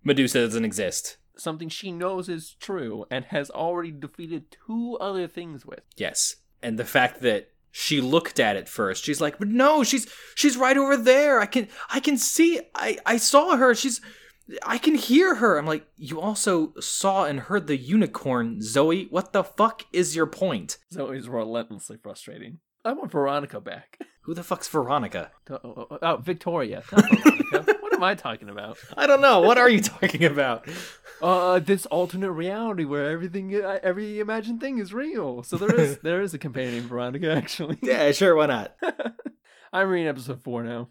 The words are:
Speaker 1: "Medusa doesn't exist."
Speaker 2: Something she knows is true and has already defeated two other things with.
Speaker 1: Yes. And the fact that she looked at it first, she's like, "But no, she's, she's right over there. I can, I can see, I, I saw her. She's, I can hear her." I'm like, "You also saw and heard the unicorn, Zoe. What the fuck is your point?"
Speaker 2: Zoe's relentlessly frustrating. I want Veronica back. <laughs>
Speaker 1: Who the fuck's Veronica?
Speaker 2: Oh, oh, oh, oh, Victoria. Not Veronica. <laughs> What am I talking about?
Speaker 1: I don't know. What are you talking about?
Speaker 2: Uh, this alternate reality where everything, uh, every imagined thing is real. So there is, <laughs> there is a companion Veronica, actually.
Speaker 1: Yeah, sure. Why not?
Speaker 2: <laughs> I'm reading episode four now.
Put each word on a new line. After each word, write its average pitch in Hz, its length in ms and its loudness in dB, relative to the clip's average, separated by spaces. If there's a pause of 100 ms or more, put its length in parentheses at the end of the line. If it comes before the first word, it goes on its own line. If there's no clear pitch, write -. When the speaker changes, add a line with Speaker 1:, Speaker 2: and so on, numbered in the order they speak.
Speaker 1:
"Medusa 135 360 2
doesn't 113 260 0
exist." 98 520 -6 (200)
Speaker 2:
Something 160 320 -10
she 190 220 -12
knows 180 380 -6
is 160 300 -10
true 120 500 -8
and 127 160 -6
has 143 240 -6
already 170 420 -4
defeated 156 640 -12 (100)
two 233 340 -6
other 185 280 -4
things 170 380 -14
with. - 160 -18 (140)
Speaker 1:
Yes. - 420 -4 (240)
And 113 180 -6
the 117 60 -4
fact 127 360 0
that 107 300 0 (200)
she - 280 -2
looked 147 400 0
at 104 160 4
it 95 140 -8
first, 95 340 -4
she's 147 160 -4
like, 147 180 -2
"But 208 120 -6
no, 277 340 4
she's, 240 240 0 (260)
she's 277 220 2
right 262 220 2
over 277 180 2
there. 254 460 4
I 202 40 0
can, 233 220 -2 (220)
I 277 100 -2
can 285 180 0
see, 330 440 2 (120)
I, - 320 -4
I 233 120 2
saw 294 400 4
her. 240 180 6
She's, 247 240 -4 (680)
I 233 120 -2
can 311 180 2
hear 302 400 4
her." 208 220 4
I'm 147 80 -2
like, 156 200 -2 (120)
"You 156 240 -10
also 185 580 0
saw 196 460 0
and 139 160 -4
heard 185 260 -4
the 147 80 0
unicorn, 123 840 0
Zoe. 147 480 2
What 180 240 -4
the 190 100 2
fuck - 480 0
is 165 240 0
your 165 100 2
point?" 135 520 -4 (160)
Speaker 2:
Zoe's 131 340 -8
relentlessly 117 720 -6
frustrating. 104 580 -16 (260)
I 233 80 -2
want 285 180 -8
Veronica 143 480 -2
back. - 400 -16 (120)
<laughs> - 100 -20
Speaker 1:
Who 165 120 -10
the 170 100 -10
fuck's - 260 -6
Veronica? 123 640 -2 (180)
Speaker 2:
Oh, 135 140 -10
oh, 117 280 -14
oh, 147 100 -14
oh, 165 160 0
Victoria. 147 640 -6 (100)
Not - 180 6
Veronica. - 560 4 (140)
<laughs> - 20 -14 (140)
What 180 80 0
am - 0 -
I 190 120 2
talking 113 340 -10
about? 101 280 -12 (200)
Speaker 1:
I 285 100 2
don't 277 140 8
know. 254 180 8
What 220 180 8
are 247 120 8
you 214 100 8
talking - 460 0
about? 139 420 0 (540)
Speaker 2:
Uh, 180 380 4
this 190 260 0
alternate 180 480 -2
reality 190 500 -4
where 143 260 -2
everything, 185 460 -6
uh, 196 260 -2
every 208 380 -4
imagined 220 400 -4
thing 269 200 -4
is 196 140 -8
real. 208 500 -6
So - 120 -8
there 190 180 0
is, 147 260 2
<laughs> - 40 -20
there 170 180 0
is 190 120 -4
a 147 40 -10
companion 123 520 -6
Veronica, 123 420 -4
actually. - 500 -4
Speaker 1:
Yeah, 143 300 4
sure. 175 240 6
Why 151 120 4
not? 113 280 -2 (480)
Speaker 2:
<laughs> - 500 -18
I'm 190 140 2
reading 175 220 0
episode 131 340 -8
four 120 180 -6
now. 120 300 -8